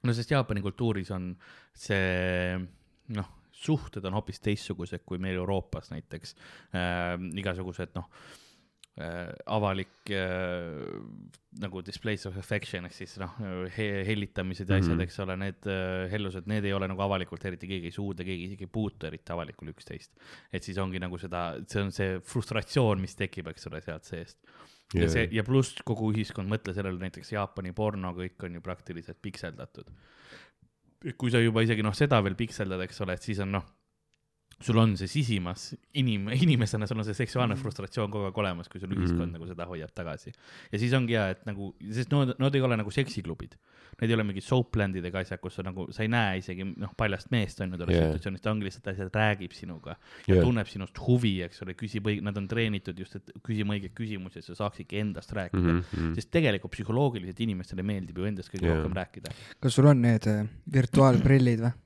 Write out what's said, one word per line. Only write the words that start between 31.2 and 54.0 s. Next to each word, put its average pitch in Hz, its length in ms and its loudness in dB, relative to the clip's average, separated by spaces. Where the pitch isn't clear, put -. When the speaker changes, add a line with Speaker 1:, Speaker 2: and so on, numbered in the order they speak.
Speaker 1:
sa 120 80 6
juba 113 240 6
isegi, 110 160 2
noh, 107 160 2
seda 143 240 6
veel 98 160 0
pikseldad, 95 480 -4
eks - 160 -10
ole, 92 160 -2
et - 80 -14
siis 104 160 -2
on, 98 160 0
noh, 92 80 -4
sul 113 160 4
on 113 160 8
see 95 160 -4
sisimas 101 600 -2
inim-, 107 380 0
<laughs> 135 100 4
inimesena, 117 400 4
sul 110 160 -2
on 104 60 -4
see 104 100 -4
seksuaalne 123 380 0
Speaker 3:
Mhm. 131 80 -6
Speaker 1:
frustratsioon 101 500 -4
kogu 101 160 -2
aeg 92 80 -6
olemas, 90 320 -2
kui - 100 -16
sul 95 140 -8
ühiskond 87 380 2
Speaker 2:
Mhm. 85 80 -10
Speaker 1:
nagu 82 100 -10
seda 85 160 -8
hoiab 80 300 -10
tagasi. 82 340 -8
Ja 104 60 -2
siis 120 160 2
ongi 120 240 2
hea, 98 140 2
et 92 160 -6
nagu, 98 240 -8
sest 117 240 -2
nood-, 135 240 4
nood 139 180 2
ei 131 60 4
ole 123 160 2
nagu 104 160 -4
seksiklubid. 95 640 -4
Need 113 100 2
ei 117 60 6
ole 110 80 2
mingid 98 220 -4
soaplandidega 95 760 0
asjad, 92 220 -6
kus 90 160 -8
sa 95 60 -6
nagu, 90 280 -6
sa - 120 -6
ei 107 60 2
näe 107 300 4
isegi, 95 240 -6
noh, 98 180 -6
paljast 104 360 0
meest, 113 300 2
on 92 120 -2
ju, 90 40 -6
tolles 87 200 4
Speaker 2:
Jaa. 82 80 8
Speaker 1:
situatsioonis, 80 360 -2
ta 110 100 0
ongi 107 140 0
lihtsalt - 280 -8
asjad, 95 200 -4
räägib 104 400 2
sinuga 82 420 -12
ja 95 80 10
Speaker 2:
Jaa. 90 100 10
Speaker 1:
tunneb 117 220 4
sinust 95 300 -8
huvi, 123 340 6
eks - 220 -8
ole, 92 100 -8
küsib 104 340 -6
õig-, 107 140 0
nad 101 160 -2
on 98 100 -4
treenitud 104 500 -2
just, 92 200 -12
et - 140 -14
küsima 104 320 0
õigeid 98 180 -6
küsimusi, 98 440 -8